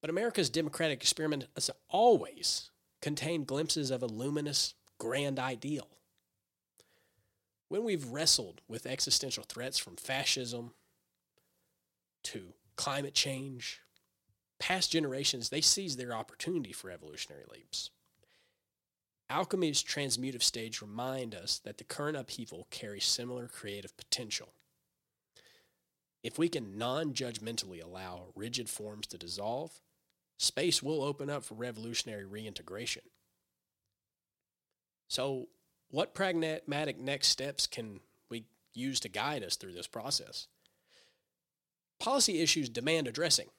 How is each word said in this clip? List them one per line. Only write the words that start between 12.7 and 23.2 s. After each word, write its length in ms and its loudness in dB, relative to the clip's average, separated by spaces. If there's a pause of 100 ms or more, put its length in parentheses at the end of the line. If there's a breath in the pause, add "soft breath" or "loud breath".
climate 380 -2
change, 680 0 (760)
past 340 2
generations, 580 2
they 120 0
seized 380 4
their 140 -6
opportunity 580 -4
for 180 -10
evolutionary 640 -10
leaps. 380 -8 (1400 soft breath)
Alchemy's 540 2
transmutive 580 0
stage 400 0
remind 540 -4
us 240 -2
that 180 -10
the 60 -14
current 340 -2
upheaval 540 -8
carries 340 -4
similar 420 0